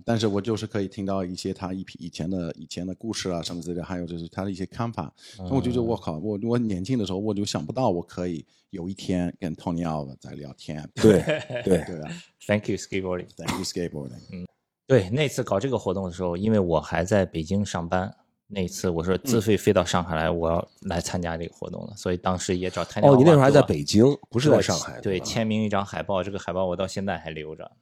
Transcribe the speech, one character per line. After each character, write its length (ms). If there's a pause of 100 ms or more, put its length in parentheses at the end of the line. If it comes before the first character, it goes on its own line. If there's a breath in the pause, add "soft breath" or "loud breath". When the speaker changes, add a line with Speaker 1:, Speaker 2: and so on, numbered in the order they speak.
Speaker 1:
但 160
是 80
我 140
就 160
是 100
可 140
以 60
听 180
到 180
一 100
些 200
他 180
一 100
批， 160
以 120
前 200
的， 280
以 80
前 200
的 100
故 180
事 160
啊 120
什 140
么 60
之 80
类 60
的， 100
还 140
有 60
就 120
是 100
他 160
的 80
一 20
些 120
看 260
法。 220 (260 loud breath)
Speaker 2:
嗯。 100
Speaker 1:
那 60
我 60
就 100
觉 60
得， 60
我 120
靠， 220
我， 260
我 140
年 260
轻 160
的 60
时 80
候 60
我 140
就 120
想 200
不 60
到 180
我 120
可 260
以 180 (260)
有 180
一 40
天 460
跟 160
Tony 300
Alva 340
在 120
聊 260
天。 280 (100)
Speaker 3:
对， 260 (220)
Speaker 2:
<laughs> 200
Speaker 3:
对。 220
Speaker 1:
对 160
啊。 100 (340 loud breath)
Speaker 2:
Thank 220
you 80
skateboarding。 640
Speaker 1:
Thank 140
you 120
skateboarding。 560 (140)
Speaker 2:
嗯， 120 (420)
对， 220
那 200
次 120
搞 160
这 120
个 80
活 160
动 120
的 60
时 100
候， 140
因 160
为 80
我 220
还 240
在 200
北 160
京 220
上 240
班， 260 (340)
那 200
次 220
我 120
说 180
自 200
费 160
飞 160
到 140
上 180
海 120
来， 100
Speaker 1:
嗯。 120
Speaker 2:
我 120
要 180 (140)
来 180
参 220
加 160
这 80
个 80
活 160
动 160
了， 100
所 160
以 60
当 200
时 200
也 120
找 140
Tony 240
Speaker 3:
哦， 80
你 80
那 60
时 80
候 40
还 100
在 100
北 220
京， 200
Speaker 2:
Alva 40
给 40
我 200
Speaker 3:
不 80
是 100
在 100
上 180
海， 220
Speaker 2:
对， 140
Speaker 3:
对 60
吧？ 60
Speaker 2:
签 200
名 180
一 60
张 160
海 160
报， 220
这 80
个 80
海 120
报 140
我 100
到 120
现 180
在 140
还 100
留 260
着。 160 (100)